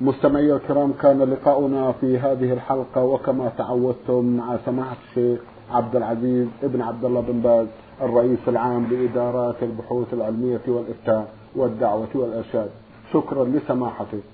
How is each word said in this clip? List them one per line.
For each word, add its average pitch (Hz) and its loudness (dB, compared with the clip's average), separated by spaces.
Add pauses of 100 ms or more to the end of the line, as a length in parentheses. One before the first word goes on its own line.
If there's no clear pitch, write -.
مستمعي 143 4
الكرام، 139 0
كان 139 6
لقاؤنا 135 2
في 127 0
هذه 127 0
الحلقة 127 -2
وكما 131 0
تعودتم 123 0
مع 120 0
سماحة 127 -4 (120)
الشيخ 120 0 (300)
عبد 120 0
العزيز 120 0 (140)
ابن 131 -2
عبد 117 -6
الله 123 0
بن 120 -2
باز، 117 4 (340)
الرئيس 120 2 (100)
العام 120 0
لإدارات 120 0
البحوث 117 -4
العلمية 117 -2
والإفتاء 113 -2 (240)
والدعوة 113 0
والإرشاد. 113 -4 (420)
شكرا 139 0
لسماحته، 123 -2 (140)